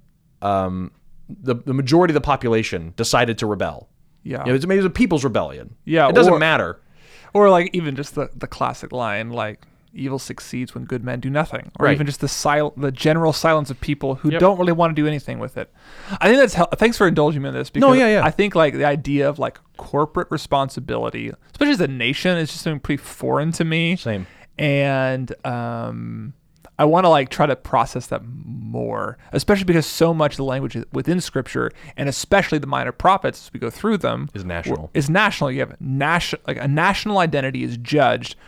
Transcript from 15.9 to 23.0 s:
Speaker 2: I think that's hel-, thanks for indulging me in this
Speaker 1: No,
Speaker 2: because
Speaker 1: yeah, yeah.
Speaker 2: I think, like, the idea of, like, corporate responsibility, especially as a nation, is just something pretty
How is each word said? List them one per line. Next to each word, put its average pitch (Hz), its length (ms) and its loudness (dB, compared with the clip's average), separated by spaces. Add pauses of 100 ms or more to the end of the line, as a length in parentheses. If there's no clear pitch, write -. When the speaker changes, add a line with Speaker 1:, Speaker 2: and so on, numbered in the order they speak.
Speaker 2:
I 165 80 2
think 254 120 6
that's 240 140 4
hel-, 170 220 4
thanks 226 200 2
for 202 100 4
indulging 156 360 2
me 139 60 -6
in 131 60 -8
this 131 200 -6
Speaker 1:
No, 269 140 6
Speaker 2:
because 262 100 8
Speaker 1:
yeah, 247 100 4 (120)
yeah. 147 40 2
Speaker 2:
I 156 60 2
think, 202 240 0
like, 160 200 4
the 135 120 0
idea 143 420 0
of, 143 100 -2
like, 123 200 -6 (180)
corporate - 540 -2
responsibility, 123 1000 -4 (220)
especially 294 220 2
as 185 60 0
a 151 80 2
nation, 135 500 0
is 156 120 -4
just - 140 -12
something 156 160 -4
pretty - 220 -4